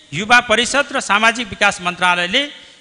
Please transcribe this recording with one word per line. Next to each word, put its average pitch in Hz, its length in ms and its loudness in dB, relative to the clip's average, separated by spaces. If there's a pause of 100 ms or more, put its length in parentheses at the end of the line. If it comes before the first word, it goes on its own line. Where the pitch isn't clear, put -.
(140)
युवा 208 260 4
परिषद 240 520 0
र 269 80 -4
सामाजिक 220 480 0
विकास 202 340 -2
मन्त्रालयले 180 680 0 (320)